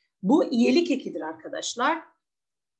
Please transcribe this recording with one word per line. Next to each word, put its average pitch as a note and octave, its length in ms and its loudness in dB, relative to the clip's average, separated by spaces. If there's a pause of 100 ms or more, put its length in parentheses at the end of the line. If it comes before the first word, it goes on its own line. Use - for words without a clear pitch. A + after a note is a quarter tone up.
(240)
Bu C#4 200 4
iyilik B3+ 480 2
ekidir - 300 -6
arkadaşlar. A#3+ 840 -6 (760)